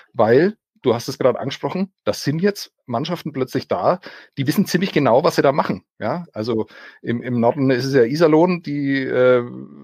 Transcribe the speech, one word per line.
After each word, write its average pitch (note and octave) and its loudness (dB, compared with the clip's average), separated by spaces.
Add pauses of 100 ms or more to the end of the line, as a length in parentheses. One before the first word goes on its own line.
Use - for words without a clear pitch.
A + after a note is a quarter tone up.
(140)
weil, B2+ 4 (240)
du A#2+ 2
hast A#2+ -6
es C3 -10
gerade B2 2
angesprochen, D3 -6 (120)
das - -4
sind D#3 -2
jetzt G3+ -4 (140)
Mannschaften D#3+ -6
plötzlich C3 -6
da, B2+ 0 (360)
die C3+ -4
wissen - 0
ziemlich F#3 -4
genau, C3+ 2
was E3 0
sie D#3+ 0
da C#3+ 4
machen. C3+ -4 (160)
Ja, E3 -6
also A2 -4 (340)
im, A#2+ -6
im B2 -4
Norden C3 2
ist B2+ 0
es C3+ -4
ja B2 6
Iserlohn, D#3+ 2
die, C#3+ -4
äh, B2+ 2 (420)